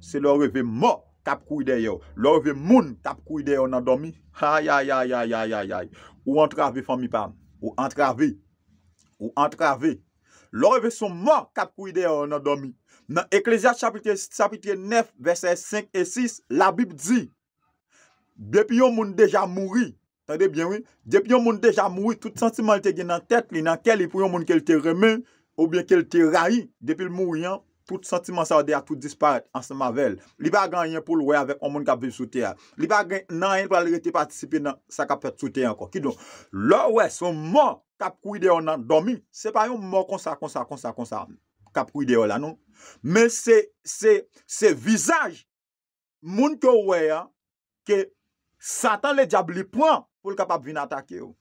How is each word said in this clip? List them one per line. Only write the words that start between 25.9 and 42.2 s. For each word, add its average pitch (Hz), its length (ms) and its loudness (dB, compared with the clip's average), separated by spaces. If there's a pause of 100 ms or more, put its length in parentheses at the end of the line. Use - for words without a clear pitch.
l 165 120 2
te 170 160 4
rayi, 175 380 2 (160)
depi 156 260 -4
l 175 60 -8
mouri 175 360 -4
an, 196 140 -8 (220)
tout 190 240 -10
santiman 175 400 -4
sa 160 100 4
yo 147 60 4
dèyè 147 140 0
a - 60 -8
tou 156 120 -8
disparèt 139 500 -2 (100)
ansanm 135 280 -10
avè 123 300 0
l. 92 40 -12 (220)
Li 160 120 -2
pa 196 180 2
gen 180 100 -4
anyen 160 240 -6
pou 165 140 -2
l 147 100 0
wè 147 80 4
avèk 143 240 -2
yon 143 140 -6
moun 147 100 -6
k 139 80 0
ap 120 100 -4
viv 127 140 -6
sou 120 140 -10
tè 120 180 -4
a. 92 60 -8 (260)
Li 160 100 -2
pa 208 180 4
gen 190 200 -6
nan 180 220 -2
anyen, 190 180 0
l 185 40 -8
pral 175 200 2
rete 170 220 -4
patisipe 151 480 -4
nan 143 160 -6 (100)
sa - 200 -6
k 139 80 -2
ap 139 100 -8
fèt 127 140 -10
sou 135 120 -6
tè 127 140 0
a 110 80 -2
ankò. 92 180 -14
Kidonk, - 280 -6 (320)
lè 123 360 4
w 226 100 2
wè 190 140 4
s - 140 -14
on 170 100 -4 (160)
mò 277 160 6 (360)
ap 185 160 -8
kouri 208 220 -10
dèyè 180 140 6
w 160 80 -2
nan 156 240 -2
dòmi, 165 300 2 (140)
se 214 200 -8
pa 220 160 2
yon 247 120 -8
mò 190 280 -2
konsa 180 320 -8
konsa 147 280 -8
konsa 127 280 -10
konsa 110 260 -8 (520)
k 143 80 0
ap - 100 -14
kouri 143 160 -4
dèyè 117 160 6